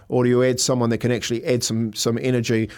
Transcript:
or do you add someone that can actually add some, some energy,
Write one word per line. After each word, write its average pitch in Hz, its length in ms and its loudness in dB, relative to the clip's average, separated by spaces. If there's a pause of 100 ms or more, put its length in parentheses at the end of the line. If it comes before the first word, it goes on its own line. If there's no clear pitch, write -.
or 127 140 2
do 123 80 4
you 123 120 4
add 127 160 0
someone 120 300 0
that 113 80 0
can 120 140 0
actually 117 340 -4
add 123 180 0
some, 113 300 -2
some 117 260 -2
energy, 117 580 0